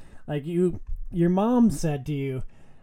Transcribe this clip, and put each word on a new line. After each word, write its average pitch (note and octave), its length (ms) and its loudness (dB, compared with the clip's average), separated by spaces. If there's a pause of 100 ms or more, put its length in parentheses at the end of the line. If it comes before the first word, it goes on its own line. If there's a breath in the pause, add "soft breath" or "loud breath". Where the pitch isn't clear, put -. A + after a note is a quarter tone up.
(280 soft breath)
like, D3 180 -4
you, F3 340 0 (320)
your F3 180 2
mom A3+ 400 4
said C#3+ 380 -2
to D3+ 60 -2
you, C3+ 300 -4 (400 soft breath)